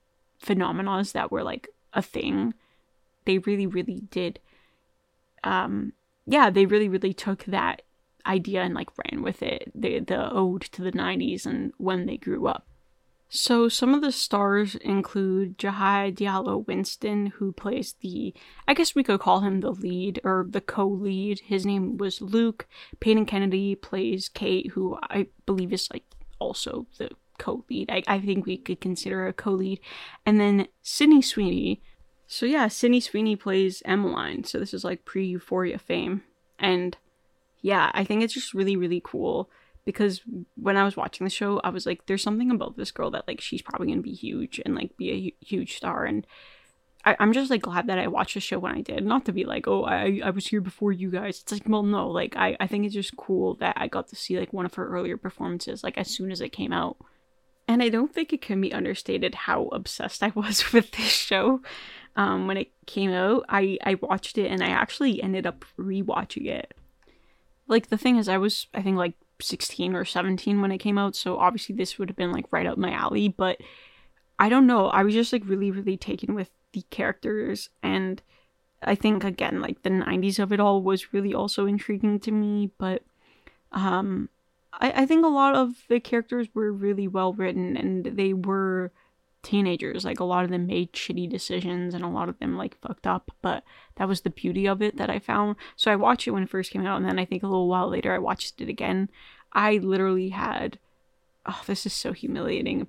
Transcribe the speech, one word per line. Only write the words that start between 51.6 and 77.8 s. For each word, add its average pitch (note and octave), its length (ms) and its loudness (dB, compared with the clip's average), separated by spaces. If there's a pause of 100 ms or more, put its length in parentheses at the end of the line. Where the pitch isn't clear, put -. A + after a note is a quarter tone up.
well, G#3+ 160 4
no, G3+ 240 2
like, F3 300 -4
I, F#3+ 240 2
I F#3+ 60 0
think G#3 180 0
it's G3+ 80 -4
just G3 240 -6
cool F#3+ 380 0
that - 200 0
I - 140 -4
got - 180 -6
to - 80 -20
see, F3+ 240 -4
like, F3+ 140 -6
one F#3 120 -4
of F3 100 -8
her F#3 120 -6
earlier F3+ 300 -4
performances, F3+ 640 -8
like, - 140 -6
as F#3+ 100 -4
soon F#3+ 240 -6
as F#3 80 -8
it - 140 -8
came - 180 -6
out. E3+ 240 -2 (720)
And A#3+ 160 4
I A#3 60 4
don't A3+ 240 0
think E4 180 -2
it D#4 100 -2
can F#3+ 200 -2
be F#3+ 120 -2
understated F#3+ 640 -2
how - 320 -2
obsessed - 560 -8
I G#3+ 100 2
was G#3 380 0
<laughs> - 20 -2
with A3+ 180 6
this A3 200 -2
show. G#3+ 500 4 (540)
Um, F#3+ 320 2
when F#3+ 80 0
it G3 160 -4 (140)
came G3 260 0
out, F#3+ 380 2
I, G3 340 2
I G3 120 2
watched - 420 -2
it G3 120 2
and F#3 140 -2
I F#3 40 0
actually A3 540 0
ended F#3+ 240 -2
up - 200 -8 (120)
rewatching F#3+ 680 -4
it. - 280 -6 (920)
Like, A#3 200 4
the A3 100 0
thing B3 180 4
is, A3 140 4
I F#3+ 80 4
was, G3+ 360 0
I - 80 -4
think, F#3+ 140 2
like, F3 200 0 (260)
sixteen - 540 -4
or F3+ 100 -2
seventeen F#3+ 560 0
when G3 100 2
it F#3+ 60 -2
came G3+ 200 0
out, G3+ 180 0
so F3+ 220 -4
obviously G3 380 0
this F#3 220 -4
would F#3+ 120 -4
have F#3+ 60 -8
been, F3+ 160 -2
like, - 200 -4
right F3 160 0
up - 100 -4
my F#3+ 140 -2
alley, G#3 360 0
but F#3 320 0 (800)
I G#3 100 10
don't B3+ 200 8
know, A3 200 6
I G3 160 6
was G#3 100 6
just, A#3 200 2
like, A3 120 2
really, G3 260 0
really G3 260 -2
taken G3+ 380 -4
with F#3+ 140 -4 (240)
the F#3 180 -6
characters, - 800 -4 (120)